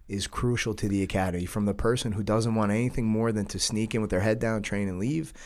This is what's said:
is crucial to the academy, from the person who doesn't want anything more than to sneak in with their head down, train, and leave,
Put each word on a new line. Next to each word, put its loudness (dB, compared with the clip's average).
is -4
crucial 0
to -2
the 2
academy, 0
from -2
the 2
person 0
who -2
doesn't 2
want 2
anything 0
more 2
than 0
to -6
sneak 0
in 2
with -2
their 2
head 2
down, 0
train, -2
and -4
leave, -2